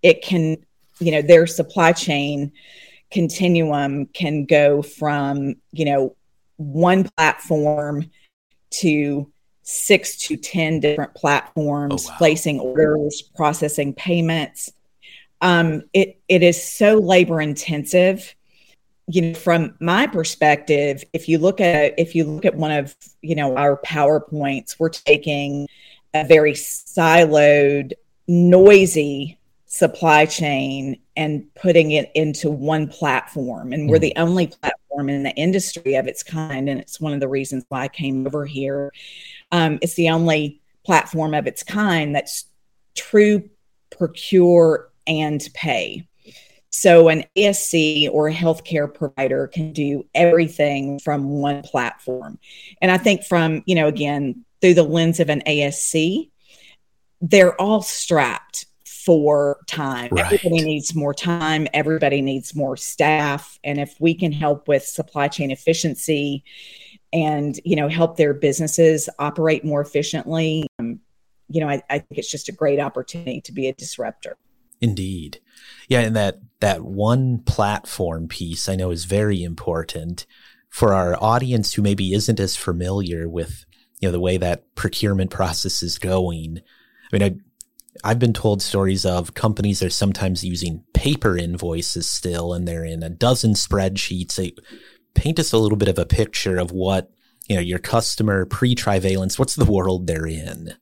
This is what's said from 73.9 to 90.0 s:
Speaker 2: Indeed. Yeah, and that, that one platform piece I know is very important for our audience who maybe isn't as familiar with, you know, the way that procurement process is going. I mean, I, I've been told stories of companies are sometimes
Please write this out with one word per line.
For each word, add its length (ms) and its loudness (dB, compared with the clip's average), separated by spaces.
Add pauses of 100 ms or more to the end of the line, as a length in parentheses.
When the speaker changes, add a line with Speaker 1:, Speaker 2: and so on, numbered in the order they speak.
Speaker 2:
Indeed. 600 -6 (480)
Yeah, 120 2
and 140 -2
that, 240 -2 (220)
that 240 0
one 540 0
platform 920 -4
piece 400 -10
I 80 -2
know 160 -4
is 140 -8
very 360 -2
important 800 -8 (440)
for 260 2
our 260 0
audience 540 0
who 80 -2
maybe 320 0
isn't 240 0
as 180 -4
familiar 720 -6
with, 360 -10 (360)
you 80 -2
know, 40 -2
the 60 -2
way 200 0
that 360 -6
procurement 560 -2
process 540 -4
is 160 -8
going. 600 -4 (520)
I 40 0
mean, 60 2
I, 880 -6
I've 80 0
been 140 2
told 280 0
stories 460 -2
of 280 -4
companies 500 -2
are 60 -2
sometimes 520 -2